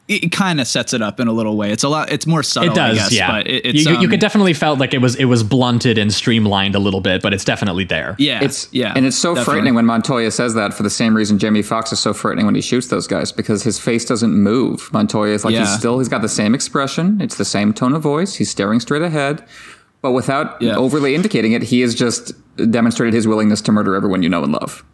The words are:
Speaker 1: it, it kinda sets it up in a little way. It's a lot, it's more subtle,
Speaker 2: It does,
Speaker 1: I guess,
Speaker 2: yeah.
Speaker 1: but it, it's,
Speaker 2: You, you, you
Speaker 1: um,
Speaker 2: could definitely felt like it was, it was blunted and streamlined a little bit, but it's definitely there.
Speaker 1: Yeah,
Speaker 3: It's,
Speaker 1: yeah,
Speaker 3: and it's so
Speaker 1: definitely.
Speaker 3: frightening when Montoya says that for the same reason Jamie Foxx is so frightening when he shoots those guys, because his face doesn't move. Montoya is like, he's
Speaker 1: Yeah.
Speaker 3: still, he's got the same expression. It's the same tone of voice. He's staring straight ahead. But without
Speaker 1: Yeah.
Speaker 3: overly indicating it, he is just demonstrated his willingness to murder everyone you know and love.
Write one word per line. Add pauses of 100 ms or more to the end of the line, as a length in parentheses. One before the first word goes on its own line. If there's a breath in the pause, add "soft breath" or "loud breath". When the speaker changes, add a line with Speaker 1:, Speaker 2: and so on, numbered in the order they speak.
Speaker 1:
it,
it
kinda
sets
it
up
in
a
little
way.
It's
a
lot,
it's
more
subtle,
Speaker 2:
It
does,
Speaker 1:
I
guess,
Speaker 2:
yeah.
Speaker 1:
but
it,
it's,
Speaker 2:
You,
you,
you
Speaker 1:
um,
Speaker 2:
could
definitely
felt
like
it
was,
it
was
blunted
and
streamlined
a
little
bit,
but
it's
definitely
there.
Speaker 1:
Yeah,
Speaker 3:
It's,
Speaker 1:
yeah,
Speaker 3:
and
it's
so
Speaker 1:
definitely.
Speaker 3:
frightening
when
Montoya
says
that
for
the
same
reason
Jamie
Foxx
is
so
frightening
when
he
shoots
those
guys,
because
his
face
doesn't
move.
Montoya
is
like,
he's
Speaker 1:
Yeah.
Speaker 3:
still,
he's
got
the
same
expression.
It's
the
same
tone
of
voice.
He's
staring
straight
ahead. (580 loud breath)
But
without
Speaker 1:
Yeah.
Speaker 3:
overly
indicating
it,
he
is
just (380)
demonstrated
his
willingness
to
murder
everyone
you
know
and
love. (120)